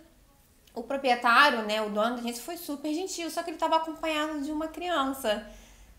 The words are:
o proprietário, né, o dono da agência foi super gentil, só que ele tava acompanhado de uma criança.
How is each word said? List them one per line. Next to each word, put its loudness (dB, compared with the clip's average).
o -6
proprietário, 4
né, 0
o -2
dono 2
da -6
agência -6
foi -8
super -6
gentil, -4
só -2
que -6
ele -6
tava 2
acompanhado -2
de -4
uma -2
criança. -2